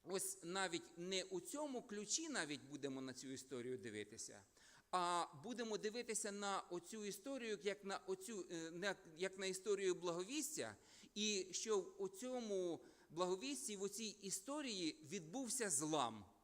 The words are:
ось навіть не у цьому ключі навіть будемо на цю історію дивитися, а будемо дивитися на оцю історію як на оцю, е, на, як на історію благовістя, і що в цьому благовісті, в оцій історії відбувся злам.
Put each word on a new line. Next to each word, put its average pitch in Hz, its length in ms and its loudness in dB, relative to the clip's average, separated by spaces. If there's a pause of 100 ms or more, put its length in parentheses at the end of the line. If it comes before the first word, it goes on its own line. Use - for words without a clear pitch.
ось 185 380 0
навіть 170 560 0
не 185 240 2
у 185 180 -2
цьому 277 420 -2
ключі 208 460 0
навіть 151 340 0
будемо 135 380 -4
на 131 120 -4
цю 131 160 -8
історію 127 500 -4
дивитися, 104 640 -6 (480)
а 175 360 4 (180)
будемо 220 340 0
дивитися 214 540 0
на 202 280 2
оцю 180 440 -4
історію 220 580 -2
як 196 220 0
на 196 120 -2
оцю, 190 540 -4
е, 165 200 -2
на, 185 260 0 (220)
як 190 200 0
на 190 80 0
історію 190 480 4
благовістя, 175 840 0 (380)
і 208 360 4
що 214 280 4 (200)
в 190 100 0
цьому 202 720 0 (300)
благовісті, 190 680 2
в 190 60 -2
оцій 202 400 -2
історії 196 880 0
відбувся 202 600 0
злам. 127 540 4 (200)